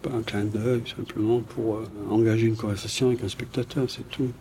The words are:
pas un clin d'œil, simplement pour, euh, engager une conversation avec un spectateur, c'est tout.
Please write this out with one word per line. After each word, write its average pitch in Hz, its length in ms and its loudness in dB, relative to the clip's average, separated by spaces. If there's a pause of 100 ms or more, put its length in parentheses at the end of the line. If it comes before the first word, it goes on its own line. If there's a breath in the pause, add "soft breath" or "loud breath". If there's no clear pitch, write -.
pas 143 80 -4
un 113 120 -2
clin 104 240 -2
d'œil, 113 360 0 (140)
simplement 113 420 2
pour, 110 380 -2
euh, 110 120 -6 (220)
engager 113 380 6
une 113 80 2
conversation 110 500 0
avec 120 160 2
un 98 60 -2
spectateur, 127 600 -2
c'est - 200 -10
tout. 127 320 -2